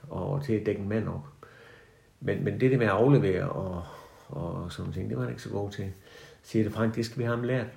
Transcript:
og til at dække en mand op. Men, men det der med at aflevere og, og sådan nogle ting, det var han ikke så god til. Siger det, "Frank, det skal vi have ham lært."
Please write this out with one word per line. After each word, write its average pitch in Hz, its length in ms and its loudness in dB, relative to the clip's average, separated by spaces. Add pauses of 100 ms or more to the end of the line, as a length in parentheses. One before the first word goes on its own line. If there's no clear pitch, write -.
og 92 360 -2
til 113 80 0
at 104 120 0
dække 101 160 0
en 98 80 -4
mand 107 180 0
op. - 200 -6 (960)
Men, 98 220 0
men 101 160 0
det 127 120 6
der 131 60 4
med 117 80 4
at 101 60 4
aflevere 98 580 6
og, 90 340 -4 (440)
og 85 440 -6
sådan - 120 -8
nogle 92 100 -6
ting, 95 160 -4
det 120 80 -2
var 127 60 -2
han 123 80 -4
ikke 117 120 -10
så - 60 -8
god 101 220 -4
til. 101 140 -8 (580)
Siger 110 200 2
det, 104 100 0
"Frank, 113 220 0
det 117 100 0
skal - 120 -8
vi 123 60 0
have 117 120 2
ham 120 100 -2
lært." 123 200 0 (120)